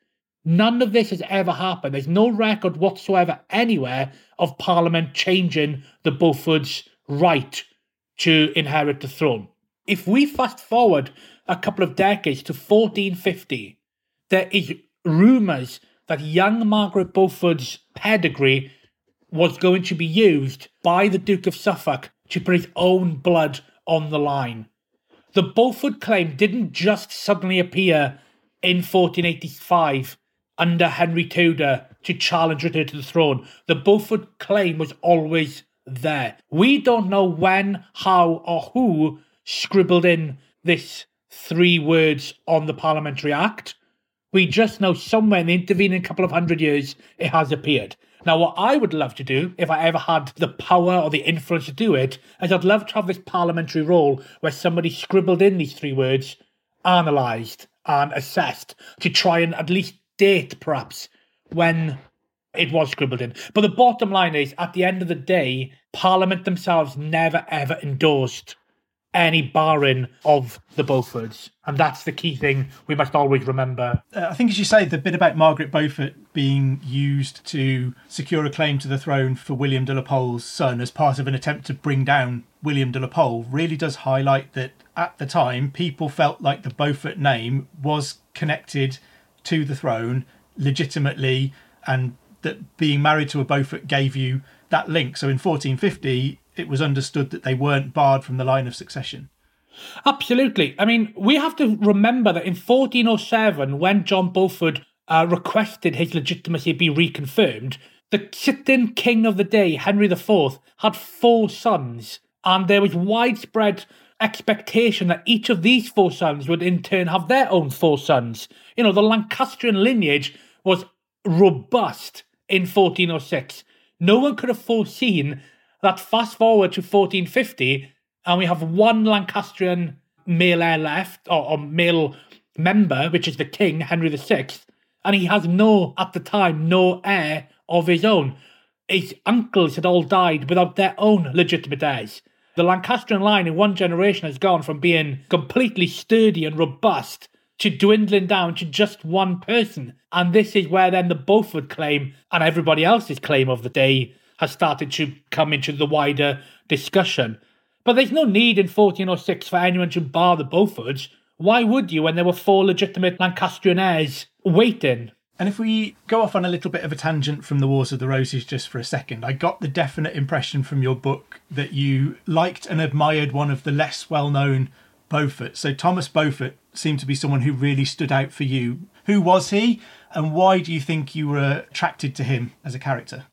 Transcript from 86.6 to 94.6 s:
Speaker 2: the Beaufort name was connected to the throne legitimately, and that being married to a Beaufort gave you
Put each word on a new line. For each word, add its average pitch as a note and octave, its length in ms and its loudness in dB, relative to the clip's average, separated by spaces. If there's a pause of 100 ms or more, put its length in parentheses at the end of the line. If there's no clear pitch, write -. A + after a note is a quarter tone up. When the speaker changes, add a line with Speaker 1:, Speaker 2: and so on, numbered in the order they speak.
Speaker 2:
the C3+ 60 -8
Beaufort D3 500 -4
name C3 480 -2 (140)
was D3 380 -4 (140)
connected C#3+ 640 -6 (440)
to D#3+ 220 -2
the C#3 100 -6
throne B2 500 -4 (320)
legitimately, C3+ 960 -2 (320)
and B2+ 300 -2 (260)
that - 360 -10
being D3 240 2
married D3+ 280 2
to D3 100 -4
a C3+ 60 0
Beaufort C#3 420 -4
gave C3+ 280 -2
you C3 260 -4 (280)